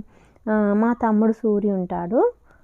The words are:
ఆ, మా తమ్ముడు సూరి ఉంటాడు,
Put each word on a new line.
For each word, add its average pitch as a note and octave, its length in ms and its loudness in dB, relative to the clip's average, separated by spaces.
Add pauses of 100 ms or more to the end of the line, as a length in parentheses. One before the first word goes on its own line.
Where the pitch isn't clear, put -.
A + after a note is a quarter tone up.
(500)
ఆ, G#3 220 2
మా A3 200 2
తమ్ముడు A3 400 0
సూరి G#3 380 -2
ఉంటాడు, F#3 600 -2 (320)